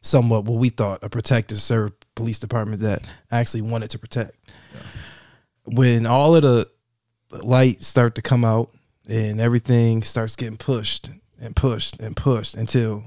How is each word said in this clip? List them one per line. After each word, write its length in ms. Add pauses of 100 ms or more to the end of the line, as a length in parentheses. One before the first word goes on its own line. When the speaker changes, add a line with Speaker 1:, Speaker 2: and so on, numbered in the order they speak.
Speaker 1:
somewhat 440
what 140
we 120
thought 320
a 60
protective 520
serve 320 (220)
police 240
department 440
that 200 (280)
actually 320
wanted 280
to 80
protect. 340 (420)
Speaker 2:
Yeah. 60 (840)
Speaker 1:
When 400
all 300
of 60
the 260 (760)
lights 440
start 280
to 80
come 220
out 260 (380)
and 320
everything 600
starts 340
getting 200
pushed 540 (300)
and 140
pushed 460
and 160
pushed 380
until 520